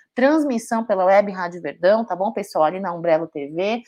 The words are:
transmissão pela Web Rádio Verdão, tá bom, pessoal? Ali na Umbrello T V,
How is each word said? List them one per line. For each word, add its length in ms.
transmissão 680
pela 200
Web 280
Rádio 300
Verdão, 420
tá 100
bom, 180
pessoal? 320
Ali 160
na 120
Umbrello 340
T 220
V, 400